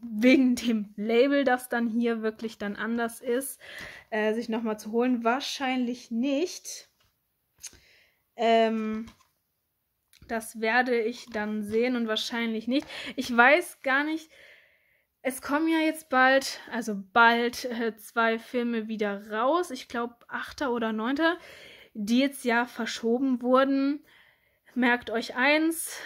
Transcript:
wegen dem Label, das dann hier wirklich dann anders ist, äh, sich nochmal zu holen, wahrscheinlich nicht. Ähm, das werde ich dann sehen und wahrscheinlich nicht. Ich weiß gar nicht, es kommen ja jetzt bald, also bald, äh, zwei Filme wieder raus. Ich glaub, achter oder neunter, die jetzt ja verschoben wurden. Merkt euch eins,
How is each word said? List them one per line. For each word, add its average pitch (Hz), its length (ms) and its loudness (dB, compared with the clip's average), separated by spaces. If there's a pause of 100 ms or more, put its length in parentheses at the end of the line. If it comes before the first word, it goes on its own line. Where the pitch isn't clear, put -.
wegen 247 540 4
dem 220 420 -2
Label, 247 460 4
das 247 260 0
dann 233 180 0
hier 233 340 0
wirklich 220 360 -6
dann 202 180 -6
anders 226 460 -4
ist, 262 400 -4 (480)
äh, 214 240 0
sich 226 160 -4
nochmal 220 300 -2
zu 220 120 -12
holen, 233 320 2
wahrscheinlich 254 880 -2
nicht. 277 800 -4 (1500)
Ähm, 226 720 2 (1200)
das 226 320 -8
werde 233 400 2
ich 233 280 -4
dann 214 360 -4
sehen 226 320 0
und 233 120 -2
wahrscheinlich 226 600 -4
nicht. 269 200 0 (280)
Ich 247 200 -4
weiß 277 480 6
gar 269 200 0
nicht, 311 260 -6 (1000)
es 254 140 -6
kommen 302 260 0
ja 320 120 4
jetzt 311 300 0
bald, 262 500 4 (120)
also 214 300 -4 (100)
bald, 233 540 4
äh, 233 320 -4
zwei 226 400 0
Filme 233 500 -4
wieder 208 440 -4
raus. 277 400 0
Ich 254 160 -12
glaub, 240 400 -8
achter 247 440 -6
oder 233 220 -2
neunter, 285 460 0 (560)
die 220 240 0
jetzt 277 260 -2
ja 240 220 2
verschoben 240 720 -2
wurden. 269 640 2 (680)
Merkt 240 340 0
euch 220 260 -4
eins, 311 720 0